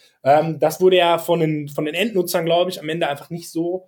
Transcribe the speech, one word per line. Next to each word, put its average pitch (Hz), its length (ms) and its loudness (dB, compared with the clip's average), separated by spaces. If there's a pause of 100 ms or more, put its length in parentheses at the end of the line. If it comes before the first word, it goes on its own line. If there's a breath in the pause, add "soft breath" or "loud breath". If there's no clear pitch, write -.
(240 soft breath)
Ähm, 151 360 4
das 160 220 0
wurde 185 160 6
ja 170 200 4
von 165 220 0
den, 151 300 -2
von 151 160 -6
den 151 100 -6
Endnutzern, 180 500 -2
glaub 170 220 2
ich, 180 140 -8
am 151 80 -8
Ende 160 180 -2
einfach 143 220 -8
nicht 165 200 -10
so, 175 380 -4